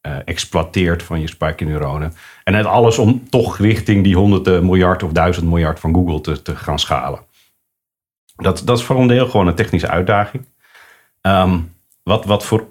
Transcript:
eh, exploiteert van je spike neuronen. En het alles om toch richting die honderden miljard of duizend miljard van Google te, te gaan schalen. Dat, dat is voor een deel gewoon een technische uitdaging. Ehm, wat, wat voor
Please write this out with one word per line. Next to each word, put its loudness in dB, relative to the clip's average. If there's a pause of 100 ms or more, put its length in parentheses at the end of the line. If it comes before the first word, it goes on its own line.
eh, -10 (100)
exploiteert -2
van -4
je -6
spike -6
neuronen. -4 (300)
En 0
het 2
alles 4
om 2
toch 0
richting 2
die 4
honderden 2
miljard 2
of -4
duizend 0
miljard 0
van -2
Google 0
te, -6
te -8
gaan -6
schalen. -4 (1160)
Dat, -2
dat 0
is -4
voor -2
een 4
deel 4
gewoon 2
een 0
technische -2
uitdaging. -2 (760)
Ehm, 2 (440)
wat, -2
wat 0
voor -2